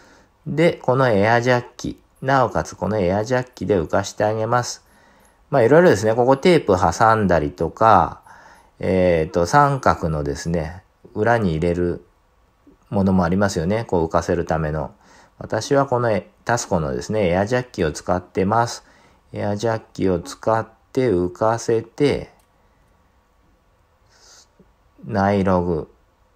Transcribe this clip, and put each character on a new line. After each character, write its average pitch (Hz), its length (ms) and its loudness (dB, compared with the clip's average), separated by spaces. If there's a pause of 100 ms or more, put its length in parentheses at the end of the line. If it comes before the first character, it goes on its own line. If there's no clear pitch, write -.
(460)
で、 151 260 0
こ - 240 -2
の 131 140 2
エ 104 180 2
ア 120 140 2
ジ 123 80 0
ャ 123 100 2
ッ 120 60 -14 (100)
キ。 - 240 -12 (220)
な 131 240 2
お - 20 -2
か 78 160 -4
つ、 - 100 -16
こ 92 140 -6
の 107 100 -2
エ 90 140 0
ア 104 100 0
ジ 120 120 -4
ャ 127 80 0
ッ - 120 -12
キ 95 120 -10
で 104 80 2
浮 80 120 0
か 98 160 -2
し - 120 -10
て 110 100 -2
あ 107 100 0
げ 110 120 -4
ま 120 160 0
す。 - 200 -12 (680)
ま 143 80 2
あ、 139 40 4
い 113 60 4
ろ 147 120 8
い - 20 6
ろ 180 80 6
で 117 80 4
す 104 80 -2
ね、 110 80 2
こ 120 100 2
こ 135 140 4
テ 175 200 4
ー - 80 -2
プ 98 140 4
挟 110 340 4
ん 107 140 0
だ 87 100 4
り 73 140 -2
と 82 160 -4
か、 98 540 2 (560)
え 90 500 2
っ - 20 -12
と、 87 140 0
三 143 360 2
角 85 280 0
の 78 160 -4
で 71 120 -4
す - 120 -8
ね、 85 340 -6 (300)
裏 113 240 0
に 107 140 0
入 78 100 -2
れ 85 140 0
る 87 320 -4 (840)
も 101 160 0
の 95 80 2
も 92 120 2
あ 82 40 -2
り 90 80 0
ま 101 140 0
す - 80 -4
よ 80 80 -4
ね。 110 180 -2
こ 90 180 -2
う 80 40 -2
浮 - 20 -6
か 85 140 0
せ 92 120 -2
る 85 120 -4
た 82 120 -2
め 78 120 -2
の。 76 240 -8 (440)
私 - 360 -4
は 139 100 2
こ 123 160 -2
の 110 220 -2 (240)
タ 117 100 0
ス 117 100 -6
コ 90 140 -2
の 71 140 -4
で 62 80 -6
す - 100 -8
ね、 107 160 0
エ 87 80 0
ア 98 80 0
ジ 117 120 -2
ャ 123 40 0
ッ 127 100 -12
キ 95 140 -4
を 78 80 -2
使 90 240 -4
っ 90 60 -6
て 95 240 -4
ま 117 220 0
す。 - 160 -14 (500)
エ 104 100 -6
ア 104 100 -4
ジ 107 140 -4
ャ 113 120 -2
ッ - 20 -20 (100)
キ 95 160 -2
を 90 100 0
使 110 400 -2
っ 110 80 -4 (280)
て 131 140 0
浮 90 220 0
か 110 280 -2
せ 113 240 -2
て、 - 500 -4 (2750)
ナ 101 300 0
イ 98 100 2
ロ 92 180 2
グ。 87 300 -4 (440)